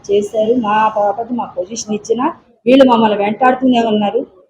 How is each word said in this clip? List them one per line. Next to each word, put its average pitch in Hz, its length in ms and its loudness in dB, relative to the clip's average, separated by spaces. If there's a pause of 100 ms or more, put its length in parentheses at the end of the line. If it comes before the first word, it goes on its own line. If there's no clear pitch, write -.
చేశారు. 214 440 0 (140)
మా 202 80 0 (220)
ప్రాపర్టీ 208 440 -2
మా 196 60 -6 (100)
పొజిషన్ 208 420 -8
ఇచ్చినా 240 280 -4 (400)
వీళ్ళు 269 240 6
మమ్మల్ని 220 320 2
వెంటాడుతూనే 247 600 0 (100)
ఉన్నారు. 208 280 0 (300)